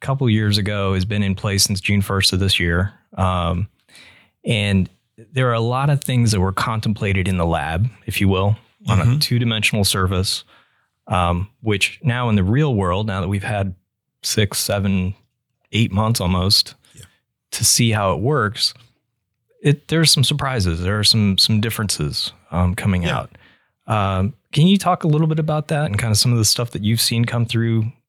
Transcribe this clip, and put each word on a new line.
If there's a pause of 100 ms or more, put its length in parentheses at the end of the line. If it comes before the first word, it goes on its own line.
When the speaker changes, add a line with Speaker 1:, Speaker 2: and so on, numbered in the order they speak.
Speaker 1:
couple
years
ago,
has
been
in
place
since
June
first
of
this
year. (240)
Um, (800)
and (460)
there
are
a
lot
of
things
that
were
contemplated
in
the
lab, (180)
if
you
will, (320)
on
a
Speaker 2:
Mm-hmm.
Speaker 1:
two-dimensional
surface, (640)
um, (120)
which
now
in
the
real
world,
now
that
we've
had (480)
six,
seven, (560)
eight
months
almost (180)
Speaker 2:
Yeah. (460)
Speaker 1:
to
see
how
it
works, (840)
it,
there
are
some
surprises.
There
are
some,
some
differences, (200)
um,
coming
Speaker 2:
Yeah. (680)
Speaker 1:
out.
Um, (180)
can
you
talk
a
little
bit
about
that
and
kinda
some
of
the
stuff
that
you've
seen
come
through (180)